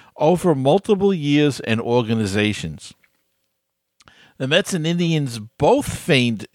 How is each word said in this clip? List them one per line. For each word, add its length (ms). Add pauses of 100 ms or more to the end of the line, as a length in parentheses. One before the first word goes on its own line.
(180)
over 380
multiple 580
years 480
and 180
organizations. 1120 (1400)
The 100
Mets 260
and 140
Indians 500
both 500
feigned 680